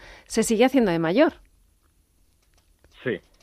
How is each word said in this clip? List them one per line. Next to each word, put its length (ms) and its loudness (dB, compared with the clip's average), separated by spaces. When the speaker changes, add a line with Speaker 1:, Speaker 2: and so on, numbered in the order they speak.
Speaker 1:
se 160 -2
sigue 200 0
haciendo 280 2
de 80 -2
mayor. 340 2
Speaker 2:
Sí. 160 -6